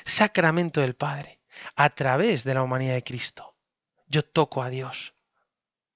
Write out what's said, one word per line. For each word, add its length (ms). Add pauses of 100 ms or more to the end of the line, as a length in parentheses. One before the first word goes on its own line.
sacramento 720
del 140
Padre, 460 (340)
a 160
través 540
de 100
la 80
humanidad 320
de 100
Cristo. 520 (500)
Yo 160
toco 400
a 80
Dios 420 (840)